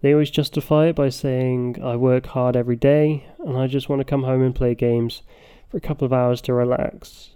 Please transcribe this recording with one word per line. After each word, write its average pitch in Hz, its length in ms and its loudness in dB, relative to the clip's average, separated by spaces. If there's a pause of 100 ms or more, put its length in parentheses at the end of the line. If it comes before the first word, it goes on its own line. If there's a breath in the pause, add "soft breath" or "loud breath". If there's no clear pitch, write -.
They 143 100 4
always 151 180 4
justify 151 580 0
it 165 80 -2
by 143 120 2
saying, 127 720 -2
"I 123 140 -4
work 127 300 2
hard 123 280 -2
every 120 220 0
day, 147 480 2 (140)
and 160 180 -6
I 131 100 0
just 131 220 -4
want 139 120 -2
to 135 120 -4
come 139 120 0
home 131 180 0
and 127 120 0
play 123 200 0
games 117 480 -2 (480 soft breath)
for 208 80 -8
a - 100 -10
couple 147 160 -4
of 127 80 0
hours 123 300 0
to 127 100 -4
relax." - 840 -4